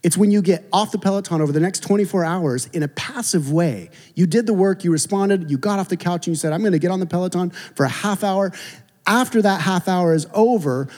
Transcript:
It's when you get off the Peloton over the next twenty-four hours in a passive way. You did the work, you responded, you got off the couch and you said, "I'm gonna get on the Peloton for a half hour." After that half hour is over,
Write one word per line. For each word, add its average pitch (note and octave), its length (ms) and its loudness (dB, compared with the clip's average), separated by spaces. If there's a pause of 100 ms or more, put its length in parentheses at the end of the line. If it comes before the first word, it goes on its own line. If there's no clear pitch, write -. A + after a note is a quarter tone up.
It's F3 140 0
when G3+ 140 4
you G#3 120 4
get E3+ 300 0
off G#3+ 180 0
the G#3+ 80 -6
Peloton F#3+ 420 -2
over D3 120 0
the D3+ 80 2
next F#3+ 200 0
twenty-four G3 440 0
hours D#3+ 420 -2
in E3 160 -4
a D3 60 -4
passive D#3+ 640 -4
way. C#3 380 0 (240)
You F3+ 120 4
did A3 200 2
the A3+ 60 0
work, F#3+ 300 2
you F3 80 0
responded, G3 600 0
you C#3 80 0
got G3+ 200 -2
off F#3 100 -4
the F3+ 80 -2
couch F3 300 -2
and E3+ 80 -2
you D3+ 40 -4
said, D#3 140 -2
"I'm E3+ 100 -2
gonna F#3 180 2
get F3 100 0
on F#3 80 -2
the F3+ 80 -2
Peloton F3+ 440 -2
for - 340 -4
a C3 40 0
half G3 360 -2
hour." G3 280 0 (540)
After A#3 360 2
that F#3+ 200 2
half F3+ 260 0
hour F3+ 240 2
is D#3 220 0
over, D#3 640 2